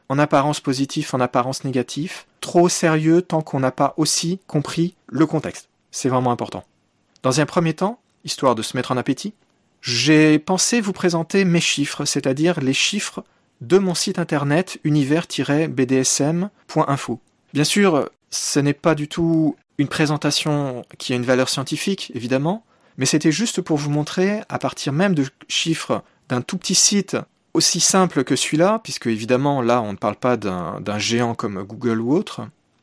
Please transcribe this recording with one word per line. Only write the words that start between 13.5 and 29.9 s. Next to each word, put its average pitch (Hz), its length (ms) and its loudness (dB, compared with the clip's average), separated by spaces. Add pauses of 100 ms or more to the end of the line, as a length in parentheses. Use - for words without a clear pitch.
de 127 180 4
mon 185 160 2
site 185 240 -4
internet 156 640 0
univers 147 460 2
tiret 147 400 0
B 135 140 -2
D 127 160 2
S - 220 0
M 170 300 0 (160)
point - 220 0
info. 131 320 -4 (340)
Bien 143 100 2
sûr, 170 460 2 (200)
ce - 280 -2
n'est 143 160 2
pas 160 220 2
du 147 120 -6
tout 165 480 2 (220)
une 139 100 2
présentation 147 960 -2 (140)
qui - 140 -6
a 127 40 0
une 123 80 -2
valeur 127 240 2
scientifique, - 680 -4
évidemment, 131 500 -2 (340)
mais 131 80 0
c'était 156 260 2
juste 190 300 -2
pour 165 160 0
vous 143 120 -4
montrer, 190 580 -2
à 131 100 -6
partir 135 340 -6
même 185 220 2
de 143 100 0 (240)
chiffres - 540 -2 (260)
d'un 127 140 -2
tout - 160 -8
petit - 160 -4
site - 420 2 (380)
aussi 165 240 2
simple 175 460 2
que 135 100 0
celui-là, 180 480 2
puisque - 240 -8
évidemment 123 560 0
là 120 180 4
on 107 120 -4